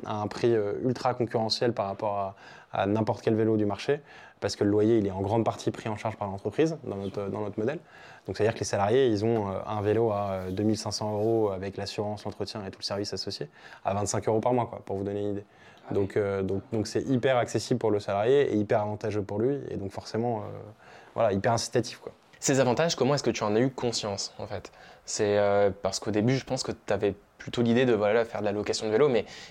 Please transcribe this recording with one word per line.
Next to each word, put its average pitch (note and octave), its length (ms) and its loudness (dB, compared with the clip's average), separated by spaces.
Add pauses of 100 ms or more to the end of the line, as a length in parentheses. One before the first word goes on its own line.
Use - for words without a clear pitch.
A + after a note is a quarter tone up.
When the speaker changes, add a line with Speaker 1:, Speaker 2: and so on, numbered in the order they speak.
Speaker 1:
à G#2+ 160 -4
un G#2 60 -2
prix, A#2 280 2
euh, G2+ 200 0 (100)
ultra B2 300 0
concurrentiel A2+ 580 0
par A2 140 -2
rapport G2+ 320 -2
à, G2 180 -4 (360)
à G2+ 140 0
n'importe G#2+ 360 2
quel A2+ 120 2
vélo A2 220 4
du G#2+ 100 2
marché, C#3 340 -2 (380)
parce G2+ 180 -4
que - 80 0
le G2+ 60 4
loyer, G#2+ 280 4
il G2+ 80 2
est G2 40 0
en F#2 100 -6
grande G#2+ 240 2
partie A2 280 -2
pris - 160 -8
en G#2+ 80 -6
charge G#2+ 200 -6
par G2+ 120 -6
l'entreprise C3+ 560 -2
dans G#2+ 120 -6
notre, G2 320 -6
dans G#2 120 -6
notre G#2 180 -6
modèle. B2+ 200 -2 (480)
Donc G2 100 -6
c'est-à-dire A2 180 2
que - 60 -8
les G#2 40 -2
salariés, A2 440 2
ils G#2+ 160 2
ont, A2+ 240 2
euh, F#2+ 60 -4 (120)
un G#2+ 160 -4
vélo G#2+ 300 4
à, G2+ 180 -2
euh, F#2 200 -4
deux F#2+ 120 -2
mille G#2+ 160 2
cinq G#2+ 140 -6
cents G#2+ 200 -4
euros G#2+ 380 2
avec F#2+ 260 -6
l'assurance, G#2 480 -6
l'entretien G#2 400 -8
et G2 60 -8
tout - 80 -16
le - 60 -16
service G#2 280 -4
associé G2 360 -8 (360)
à G2 100 0
vingt-cinq G#2 340 -2
euros A2 120 4
par B2 120 2
mois, A#2+ 140 2
quoi, G2 180 -12
pour G2 120 -6
vous G2 60 -4
donner G2+ 180 -4
une G#2 100 -2
idée. G2+ 180 -6
Speaker 2:
Ah - 420 -20
oui. - 60 -4
Speaker 1:
Donc, G2 200 -2
euh, G2 260 0
donc, G2 200 -2 (100)
donc G#2+ 140 0
c'est - 160 -2
hyper C3 340 2
accessible A#2 420 0
pour A2+ 120 2
le G#2 80 2
salarié A2 540 2
et - 20 -2
hyper G#2+ 260 2
avantageux G#2 420 -4
pour G2+ 180 -4
lui, C3+ 180 0 (100)
et - 80 -6
donc F#2+ 140 -6
forcément, A2+ 480 -4
euh, G#2 40 -8 (720)
voilà, A2+ 180 4
hyper G2 200 2
incitatif, - 460 -2
quoi. - 140 -14 (300)
Speaker 2:
Ces C3+ 160 4
avantages, C3+ 380 4
comment C3+ 180 4
est-ce C#3+ 80 0
que B2 80 2
tu A2 140 -2
en G#2 100 2
as G#2+ 60 6
eu C3 80 4
conscience, A2 720 -4
en G#2+ 80 -10
fait ? G#2 260 -12 (320)
C'est, G#2 320 2
euh, G2+ 320 6 (140)
parce - 180 -2
qu'au - 100 -6
début, G#2+ 260 4
je B2+ 100 -4
pense B2+ 160 -4
que A#2 100 -4
t'avais G2+ 420 0 (220)
plutôt - 240 -6
l'idée A#2+ 240 4
de, B2 80 4
voilà, G#2+ 320 4
faire G#2+ 160 -8
de G#2 60 -2
la G2+ 60 0
location G#2 340 -2
de G#2+ 60 0
vélo, C#3 180 6
mais G#2+ 160 2 (240)